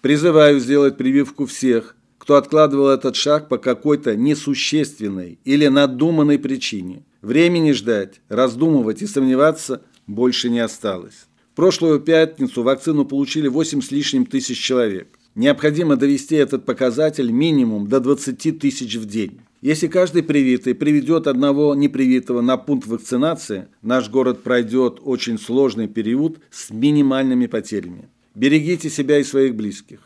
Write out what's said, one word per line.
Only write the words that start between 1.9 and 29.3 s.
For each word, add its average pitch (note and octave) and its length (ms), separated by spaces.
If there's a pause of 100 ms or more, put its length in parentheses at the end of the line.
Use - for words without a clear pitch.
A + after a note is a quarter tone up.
кто D3 200
откладывал C#3 500
этот C3+ 280
шаг D3+ 340
по B2 100
какой-то C3 560
несущественной B2+ 1300
или C#3+ 220
надуманной C#3+ 720
причине. A2+ 640 (180)
Времени D#3+ 500
ждать, G#2 580
раздумывать B2 720
и G#3 60
сомневаться C#3 760 (240)
больше A#2+ 460
не A#2+ 80
осталось. G#2 680 (280)
В - 20
прошлую D#3+ 440
пятницу D#3+ 600
вакцину C3+ 420
получили C#3 440
восемь D3 340
с - 80
лишним C#3 380
тысяч C3 320
человек. A2+ 480 (260)
Необходимо D3 600
довести C#3 400
этот C3+ 300
показатель C3 680
минимум A#2+ 560
до C3+ 120
двадцати C#3 520
тысяч B2+ 440
в A2 120
день. G#2 320 (220)
Если D3+ 260
каждый E3+ 340
привитый B2+ 540
приведёт D3+ 500
одного C#3+ 480
непривитого B2+ 680
на B2+ 160
пункт B2+ 300
вакцинации, A#2+ 840 (120)
наш A#2+ 280
город B2+ 340
пройдёт B2 600
очень A#2+ 360
сложный A#2 480
период A#2+ 500 (140)
с - 180
минимальными C3 800
потерями. G2 600 (260)
Берегите D3+ 560
себя D3 260
и C#3+ 60
своих C3+ 320